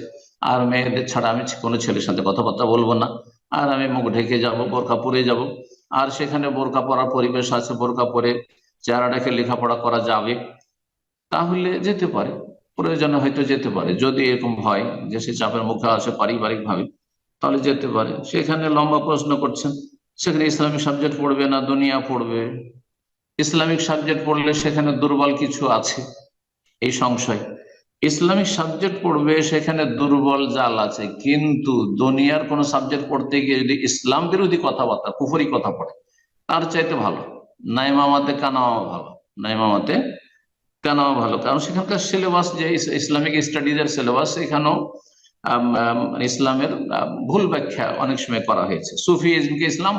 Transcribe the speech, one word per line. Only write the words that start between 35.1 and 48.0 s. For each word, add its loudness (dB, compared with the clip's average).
কুফরি 0
কথা -2
পড়ে, -8
তার 0
চাইতে 0
ভালো -2
নাইমামাতে 2
কানাওয়া 0
ভালো, -10
নাইমামাতে 0
কানাওয়া 2
ভালো, 0
কারণ 0
সেখানকার -2
সিলেবাস 0
যে -2
ইস-, 0
ইসলামিক 0
স্টাডিজের 0
সিলেবাস, 0
সেখানেও, 0
আম, 2
আম, 0
ইসলামের, 0
আম, -2
ভুল 2
ব্যাখ্যা -2
অনেক 0